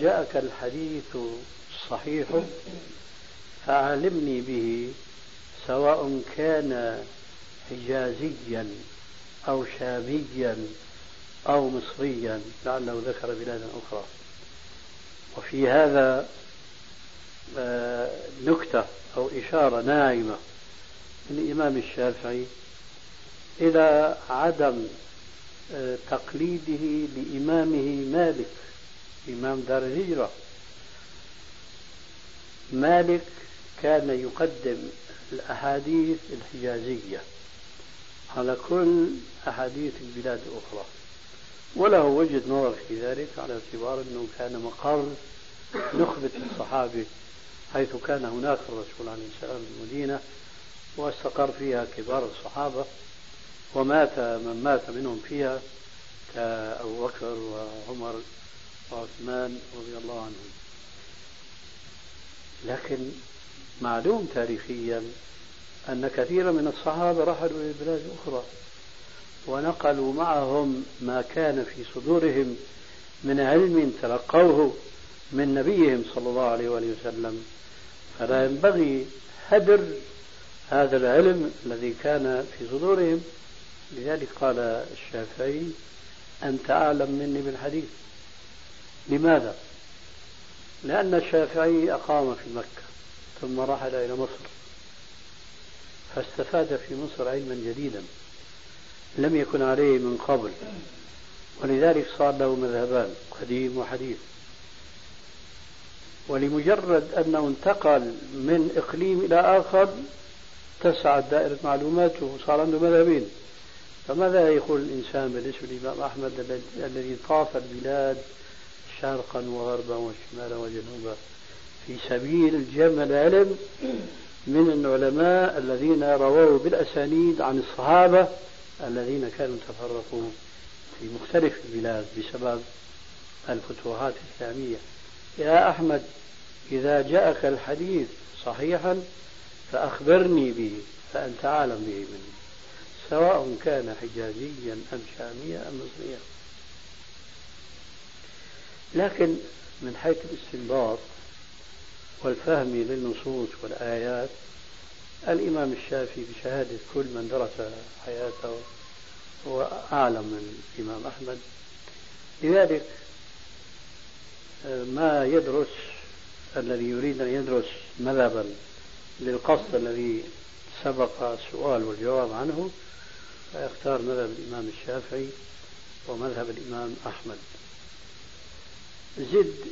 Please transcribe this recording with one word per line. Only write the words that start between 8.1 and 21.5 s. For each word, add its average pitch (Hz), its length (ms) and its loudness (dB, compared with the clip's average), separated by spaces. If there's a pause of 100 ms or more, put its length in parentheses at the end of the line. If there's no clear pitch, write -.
أو 135 180 2 (140)
شاميا 123 880 -2 (800)
أو 139 220 4
مصريا"، 117 720 -4 (240)
لعله 123 400 -2
ذكر 120 280 -4
بلادا 117 340 -6 (200)
أخرى. 104 160 -6 (1300)
وفي 135 300 0
هذا، 139 640 6 (1300)
آه، 120 540 -2 (340)
نكتة 147 400 4 (320)
أو 131 160 2
إشارة 131 480 4
ناعمة 123 560 4 (920)
من 147 160 -4
الإمام 147 320 2